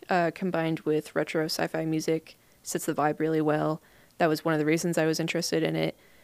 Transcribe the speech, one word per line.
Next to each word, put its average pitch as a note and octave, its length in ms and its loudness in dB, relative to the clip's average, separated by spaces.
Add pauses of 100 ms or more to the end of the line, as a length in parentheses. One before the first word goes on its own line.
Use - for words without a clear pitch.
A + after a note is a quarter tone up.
(100)
uh, F3 240 2
combined E3 460 -2
with D3+ 340 -2
retro D#3 300 0
sci-fi D#3+ 400 -4
music. D#3+ 520 -2 (260)
Sets - 240 -6
the D#3+ 80 -2
vibe D3+ 260 0
really D#3 200 2
well. D3+ 400 0 (380)
That F3 100 4
was D#3 160 0
one D#3+ 100 2
of D3+ 60 2
the D3 60 2
reasons E3 320 2
I D#3+ 80 2
was D#3+ 140 0
interested E3 420 -2
in D#3+ 140 0
it. D#3+ 200 -2 (280)